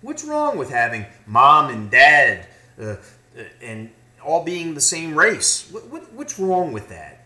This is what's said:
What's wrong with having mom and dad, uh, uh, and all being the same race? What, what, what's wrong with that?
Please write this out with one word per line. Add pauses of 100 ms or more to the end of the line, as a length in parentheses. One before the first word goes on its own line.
What's
wrong
with
having (200)
mom
and
dad, (320)
uh,
uh, (640)
and (320)
all
being
the
same
race?
What,
what,
what's
wrong
with
that?